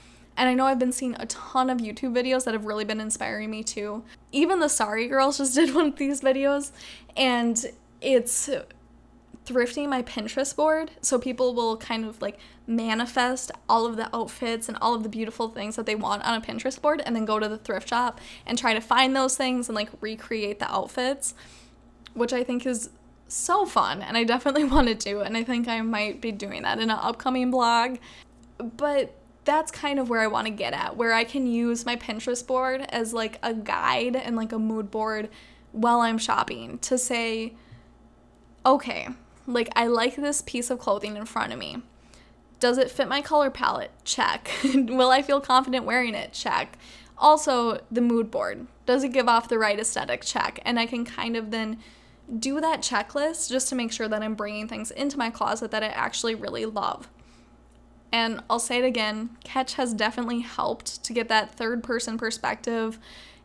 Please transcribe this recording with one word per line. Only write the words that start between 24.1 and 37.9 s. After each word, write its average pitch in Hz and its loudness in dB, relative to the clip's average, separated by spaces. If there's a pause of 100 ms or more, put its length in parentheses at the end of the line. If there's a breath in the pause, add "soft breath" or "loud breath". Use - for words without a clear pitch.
I 233 4
definitely 262 2
<laughs> 262 2
want 269 8
to 220 2
do, 208 -4
and 202 -2
I 226 0
think 240 -2
I 226 -2
might 214 -2
be 226 -2
doing 202 -8
that 214 0
in 226 0
an 220 2
upcoming 254 0
blog. 240 2 (600 loud breath)
But 269 0 (300)
that's 302 2
kind 285 -2
of 254 0
where 233 2
I 220 4
want 214 0
to 220 -2
get 214 -4
at, - -4
where 233 2
I 226 4
can 262 -2
use 233 0
my 240 -2
Pinterest 240 -6
board 262 0
as, 226 -2
like, 220 -4
a 233 -2
guide 240 0
and, 240 -2
like, 226 -4
a 233 -2
mood 220 -2
board 214 -2 (440 loud breath)
while 233 4
I'm 226 2
shopping 233 -2
to 254 0
say, 226 -2 (1080 loud breath)